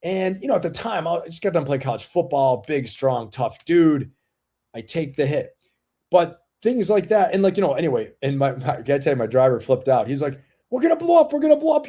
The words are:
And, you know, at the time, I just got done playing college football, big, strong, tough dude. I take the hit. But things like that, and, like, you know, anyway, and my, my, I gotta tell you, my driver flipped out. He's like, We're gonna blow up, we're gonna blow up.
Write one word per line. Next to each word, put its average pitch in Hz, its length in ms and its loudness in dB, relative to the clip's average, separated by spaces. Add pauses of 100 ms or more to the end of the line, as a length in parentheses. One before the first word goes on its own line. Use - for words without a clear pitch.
And, 190 380 -4
you - 60 -10
know, 269 80 0
at 180 60 2
the 175 80 -4
time, 180 380 -6
I 170 180 -2
just 165 160 -16
got 196 120 -2
done 160 120 0
playing 139 160 -2
college 131 240 -6
football, 135 600 0
big, 143 200 -4
strong, 120 440 -4
tough - 340 -8
dude. 156 460 2 (640)
I 117 60 -14
take 151 340 -8
the 147 100 0
hit. 131 320 -4 (540)
But 170 280 2 (220)
things 233 280 0
like 202 200 2
that, 170 240 2
and, 196 100 0
like, 190 140 2
you 202 40 -2
know, 160 120 2
anyway, 123 480 -2
and 139 160 -2
my, 139 160 0
my, 131 240 -4
I - 40 -12
gotta 139 180 0
tell 143 140 0
you, 127 40 0
my 117 80 -2
driver 127 340 2
flipped 127 300 -2
out. 120 180 2
He's 139 140 -6
like, 139 180 -6 (300)
We're 254 120 -4
gonna 320 140 4
blow 339 240 2
up, 311 140 4
we're 294 60 -2
gonna 302 160 6
blow 302 200 0
up. 302 140 0